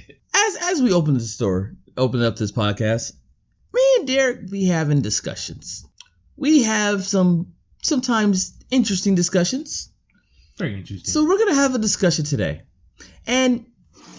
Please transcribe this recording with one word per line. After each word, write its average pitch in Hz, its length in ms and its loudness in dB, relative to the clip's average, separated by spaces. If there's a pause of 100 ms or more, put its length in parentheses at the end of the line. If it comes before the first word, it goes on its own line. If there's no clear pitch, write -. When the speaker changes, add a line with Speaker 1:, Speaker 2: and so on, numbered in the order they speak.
(340)
Speaker 1:
as, 403 280 0
as 349 200 0
we 226 100 2
open 156 220 2
the 120 60 0
store, 101 560 -4 (200)
open 123 260 0
up 117 140 0
this 104 160 -2
podcast, 110 600 -2 (640)
me 494 80 4 (160)
and 302 80 -4
Derek 254 440 0
be 196 160 -2
having 151 360 2
discussions. - 840 -8 (520)
We 285 260 4
have 208 420 0
some 180 500 2 (280)
sometimes 220 760 0 (140)
interesting 202 440 2
discussions. 180 760 -2 (680)
Speaker 2:
Very 135 180 -6
interesting. 95 380 -10
Speaker 1:
So 302 120 2
we're 359 140 2
gonna 415 160 2
have 277 200 2
a 247 40 0
discussion 180 460 0
today. 90 380 -4 (640)
And 254 400 0 (520)